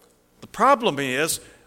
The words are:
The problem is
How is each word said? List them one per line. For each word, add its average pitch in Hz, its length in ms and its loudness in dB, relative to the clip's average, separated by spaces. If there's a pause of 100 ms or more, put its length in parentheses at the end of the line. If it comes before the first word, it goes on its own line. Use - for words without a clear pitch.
(420)
The - 60 -20
problem 220 520 2
is 139 400 -2 (280)